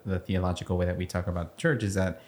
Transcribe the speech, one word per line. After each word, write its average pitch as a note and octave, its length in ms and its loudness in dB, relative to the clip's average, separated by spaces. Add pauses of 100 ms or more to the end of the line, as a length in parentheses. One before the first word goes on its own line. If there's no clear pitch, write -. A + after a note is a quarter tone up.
the G2 140 0
theological F#2 580 0
way F2+ 80 2
that F2+ 120 0
we F2+ 80 -2
talk F2 220 -2
about F2 280 -4
the - 60 -12
church, C#3+ 200 2
is G2+ 120 0
that F#2 340 0